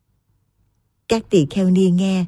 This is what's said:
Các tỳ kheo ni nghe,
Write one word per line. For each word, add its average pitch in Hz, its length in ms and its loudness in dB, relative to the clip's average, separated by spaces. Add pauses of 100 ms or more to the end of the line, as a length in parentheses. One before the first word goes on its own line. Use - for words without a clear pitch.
(1080)
Các 220 220 -4
tỳ 160 200 2
kheo 190 200 -2
ni 185 200 2
nghe, 185 380 -2